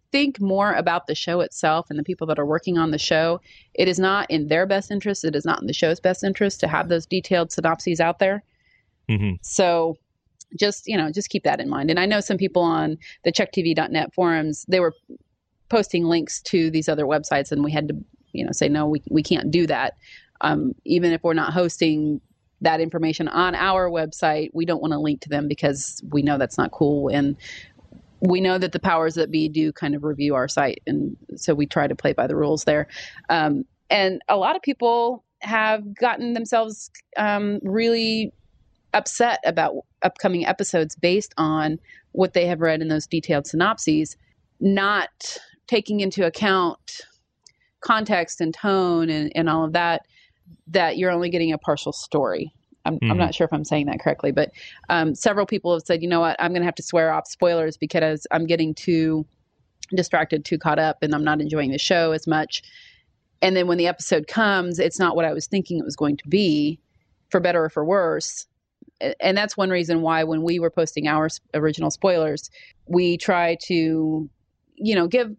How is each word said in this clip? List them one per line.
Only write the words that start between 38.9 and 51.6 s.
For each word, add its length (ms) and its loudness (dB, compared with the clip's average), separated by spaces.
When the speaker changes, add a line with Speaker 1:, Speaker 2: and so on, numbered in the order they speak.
Speaker 1:
upset 520 0
about 300 0
upcoming 420 0
episodes 520 -2
based 400 0
on 420 0
what 220 0
they 140 2
have 140 -2
read 220 2
in 60 -4
those 180 -2
detailed 400 -2
synopses, 720 0
not 800 0
taking 320 0
into 260 0
account 760 0
context 600 0
and 120 0
tone 580 2
and, 260 -2
and 120 2
all 160 2
of 100 -4
that, 280 0
that 300 2
you're 140 2
only 200 0
getting 220 0
a 60 -2
partial 340 -2